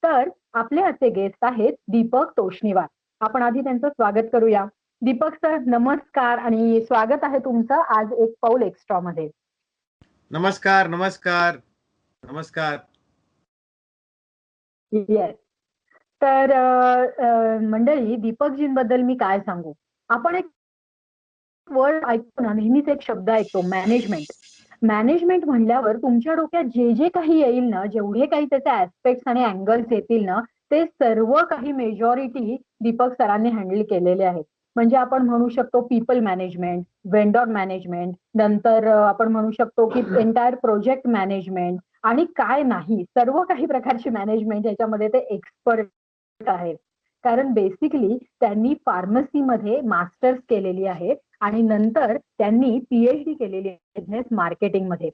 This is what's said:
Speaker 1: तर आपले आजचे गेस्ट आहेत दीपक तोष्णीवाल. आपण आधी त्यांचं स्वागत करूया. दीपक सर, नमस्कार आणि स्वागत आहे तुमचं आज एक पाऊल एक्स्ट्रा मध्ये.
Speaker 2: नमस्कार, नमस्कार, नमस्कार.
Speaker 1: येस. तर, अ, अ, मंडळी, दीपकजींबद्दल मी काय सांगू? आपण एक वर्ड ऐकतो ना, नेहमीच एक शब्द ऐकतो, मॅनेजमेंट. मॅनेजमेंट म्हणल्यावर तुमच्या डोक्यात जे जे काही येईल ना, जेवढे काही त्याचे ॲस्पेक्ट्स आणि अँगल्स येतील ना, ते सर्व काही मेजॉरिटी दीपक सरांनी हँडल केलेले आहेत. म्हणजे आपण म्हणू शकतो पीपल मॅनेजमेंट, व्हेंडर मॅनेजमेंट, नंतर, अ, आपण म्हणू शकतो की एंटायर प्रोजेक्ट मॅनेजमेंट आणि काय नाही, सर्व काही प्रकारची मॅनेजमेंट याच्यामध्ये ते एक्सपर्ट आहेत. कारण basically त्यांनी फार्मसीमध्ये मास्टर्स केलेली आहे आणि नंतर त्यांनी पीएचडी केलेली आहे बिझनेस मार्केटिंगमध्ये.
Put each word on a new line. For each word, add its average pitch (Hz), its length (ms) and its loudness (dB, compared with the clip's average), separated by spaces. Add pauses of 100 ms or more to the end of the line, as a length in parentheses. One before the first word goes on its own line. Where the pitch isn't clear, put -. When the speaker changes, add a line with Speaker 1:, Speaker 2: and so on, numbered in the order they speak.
Speaker 1:
तर 285 240 4 (240)
आपले 233 280 -2
आजचे 285 300 2
गेस्ट 196 340 -4
आहेत 233 280 0 (160)
दीपक 233 480 0
तोष्णीवाल. 185 500 -2 (340)
आपण 226 220 -2
आधी 240 180 0
त्यांचं 262 280 -2
स्वागत 226 440 0
करूया. 220 340 4 (360)
दीपक 262 320 0
सर, 311 240 -2
नमस्कार 247 800 0
आणि 226 420 2
स्वागत 226 420 0
आहे 285 160 -2
तुमचं 233 360 0
आज 220 380 0
एक 226 300 0
पाऊल 240 200 2
एक्स्ट्रा 185 380 -4
मध्ये. 165 300 -8 (1000)
Speaker 2:
नमस्कार, 190 560 0
नमस्कार, 175 720 -2 (760)
नमस्कार. 156 460 -6 (2250)
Speaker 1:
येस. 208 420 -2 (880)
तर, 269 280 4
अ, 254 720 2
अ, 226 360 2
मंडळी, 226 580 0
दीपकजींबद्दल 262 840 -2
मी 254 140 0
काय 202 260 -2
सांगू? 175 320 -10 (360)
आपण 233 280 0
एक 370 100 -6 (1200)
वर्ड 285 340 0
ऐकतो 233 380 -4
ना, 220 100 -2
नेहमीच 233 360 2
एक 285 140 -2
शब्द 208 280 -4
ऐकतो, 214 320 0
मॅनेजमेंट. 190 680 -2 (500)
मॅनेजमेंट 320 640 2
म्हणल्यावर 233 520 2
तुमच्या 240 380 0
डोक्यात 320 300 -2
जे 240 300 0
जे 285 140 2
काही 330 320 2
येईल 247 240 2
ना, 202 220 -2
जेवढे 208 400 -2
काही 302 200 -2
त्याचे 277 240 0
ॲस्पेक्ट्स 247 560 0
आणि 247 180 0
अँगल्स 226 480 0
येतील 220 320 0
ना, 190 160 -2 (300)
ते 311 140 2
सर्व 233 560 2 (100)
काही 294 220 -6
मेजॉरिटी 240 920 -4 (180)
दीपक 233 320 0
सरांनी 220 380 0
हँडल 202 320 -2
केलेले 185 420 2
आहेत. 175 200 -2 (320)
म्हणजे 233 200 4
आपण 262 260 2
म्हणू 240 260 2
शकतो 247 320 0
पीपल 247 400 0
मॅनेजमेंट, 180 640 -4 (260)
व्हेंडर 208 340 4
मॅनेजमेंट, 185 680 -6 (200)
नंतर, 214 520 2
अ, 214 220 6
आपण 226 240 0
म्हणू 220 180 0
शकतो 226 380 0
की 247 140 -2 (180)
एंटायर 240 340 2
प्रोजेक्ट 247 520 0
मॅनेजमेंट 190 720 -2 (240)
आणि 240 220 2
काय 269 380 -2
नाही, 190 420 -2
सर्व 262 380 0
काही 339 240 -2
प्रकारची 254 440 -2
मॅनेजमेंट 214 560 -2
याच्यामध्ये 214 420 -2
ते 247 100 2
एक्सपर्ट 220 680 -4 (600)
आहेत. 175 300 -4 (480)
कारण 247 240 2
basically 220 680 0 (220)
त्यांनी 220 340 2 (120)
फार्मसीमध्ये 233 960 0
मास्टर्स 226 580 -2 (100)
केलेली 190 380 -2
आहे 180 280 -4 (260)
आणि 214 220 0
नंतर 220 540 2
त्यांनी 226 600 0
पीएचडी 262 560 0
केलेली 196 340 -6
आहे 180 100 -14 (180)
बिझनेस 208 360 -8
मार्केटिंगमध्ये. 180 800 -2